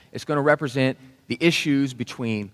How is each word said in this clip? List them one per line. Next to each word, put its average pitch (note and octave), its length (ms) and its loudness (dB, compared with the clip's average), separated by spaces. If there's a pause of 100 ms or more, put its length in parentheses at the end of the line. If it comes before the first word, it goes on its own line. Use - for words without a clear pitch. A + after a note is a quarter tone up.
(120)
It's - 140 -12
gonna D3 160 -2
represent C#3 560 2 (300)
the B2 120 -6
issues C#3 540 2
between A2+ 600 -6